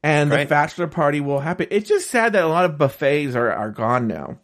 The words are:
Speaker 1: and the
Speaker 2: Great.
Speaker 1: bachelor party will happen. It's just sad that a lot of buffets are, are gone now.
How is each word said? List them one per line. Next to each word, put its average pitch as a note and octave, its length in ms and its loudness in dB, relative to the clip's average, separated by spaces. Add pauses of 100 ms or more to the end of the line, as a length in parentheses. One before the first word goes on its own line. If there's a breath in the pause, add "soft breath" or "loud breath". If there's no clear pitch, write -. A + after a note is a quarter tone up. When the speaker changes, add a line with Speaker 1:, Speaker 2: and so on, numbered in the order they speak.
Speaker 1:
and D3 280 2
the C#3+ 60 2
Speaker 2:
Great. C#3+ 140 0
Speaker 1:
bachelor D3+ 380 0
party D3 340 0
will C#3 180 -2
happen. E3+ 300 -4
It's G#3 180 -2
just G4+ 220 0
sad A3+ 240 2
that F#3+ 100 4
a D#3+ 40 2
lot E3+ 180 2
of D#3 100 -2
buffets C#3+ 600 0
are, A#2 140 2
are G#2+ 200 -4
gone A2+ 380 0
now. D#2 360 -8